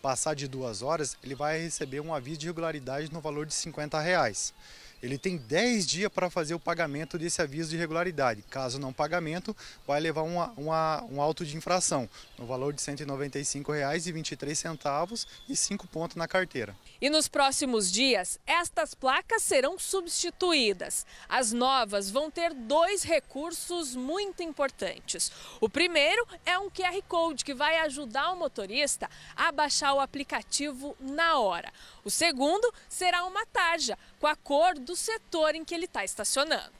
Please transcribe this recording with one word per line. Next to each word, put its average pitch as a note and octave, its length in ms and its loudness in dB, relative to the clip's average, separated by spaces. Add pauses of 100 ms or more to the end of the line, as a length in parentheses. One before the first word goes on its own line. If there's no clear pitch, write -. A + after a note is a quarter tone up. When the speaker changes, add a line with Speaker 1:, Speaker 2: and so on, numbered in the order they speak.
Speaker 1:
passar C#3 340 0
de C#3 120 -6
duas B2+ 340 -6
horas, D3 400 -2
ele C3+ 140 -8
vai D3+ 240 -2
receber D#3 400 -6
um D#3+ 140 -6
aviso D3 260 -6
de D3+ 60 -8
irregularidade D#3 680 -4
no E3 80 -8
valor D3 260 -4
de D#3 80 -8
cinquenta D3+ 460 -4
reais. D3+ 540 2 (480)
Ele B2+ 160 -4
tem F#3 180 -2
dez F3 500 2
dias F#3 240 0
pra F3+ 200 0
fazer D#3+ 240 0
o E3+ 60 -4
pagamento D#3+ 600 -2
desse E3+ 220 -2
aviso D#3 300 -2
de E3+ 40 -4
irregularidade. D#3+ 680 0
Caso C3+ 360 -4
não C3+ 140 -6
pagamento, E3 600 -2 (320)
vai C#3+ 140 4
levar D#3+ 220 0
uma, E3+ 340 -2
uma, D#3 560 0
um C#3 100 -2
auto D#3 240 2
de D3 120 -8
infração, E3 520 2 (300)
no A#2+ 60 -10
valor C3 260 -2
de C#3+ 100 -6
cento C#3+ 200 -6
e D3+ 40 -8
noventa C#3 320 -4
e C#3+ 60 -4
cinco C#3+ 300 -4
reais D3+ 340 0
e F3 60 -4
vinte D#3+ 180 -6
e C#3+ 60 -10
três D3 200 0
centavos E3 680 -2 (220)
e C4+ 80 -2
cinco - 320 -2
pontos D#3+ 260 -6
na E3 100 -2
carteira. C3+ 480 0 (280)
Speaker 2:
E A#3+ 80 2
nos D4+ 180 2
próximos C4 640 2
dias, G#3+ 560 2
estas E4 480 0
placas E4+ 480 2
serão D#4 340 4
substituídas. E4 1300 0 (220)
As A#3+ 240 2
novas A#3 580 2
vão C#4+ 220 0
ter E4+ 220 -2
dois D#4+ 500 2
recursos D#4+ 920 -2
muito F4+ 440 -4
importantes. - 920 -4 (260)
O G#3+ 80 2
primeiro E4+ 580 4 (200)
é F4+ 120 2
um G4 120 -2
Q - 120 -8
R F4+ 280 0
Code E4 340 2
que C#4+ 100 -4
vai D4 260 2
ajudar C#4+ 520 -2
o F#4 60 -4
motorista B3 720 -2 (260)
a C#4 160 2
baixar C#4 440 2
o C#4 40 4
aplicativo C#4 1000 -4
na D4 420 2
hora. F3+ 340 0 (320)
O G3+ 40 -4
segundo E4 640 4 (140)
será F4+ 380 2
uma F#4+ 200 -2
tarja E4 520 2 (200)
com - 100 2
a - 80 4
cor D#4 440 4
do B3+ 140 -8
setor E4 600 0
em D#4+ 100 -8
que - 80 -6
ele E4+ 140 -4
tá G#3 160 -4
estacionando. G#3+ 760 0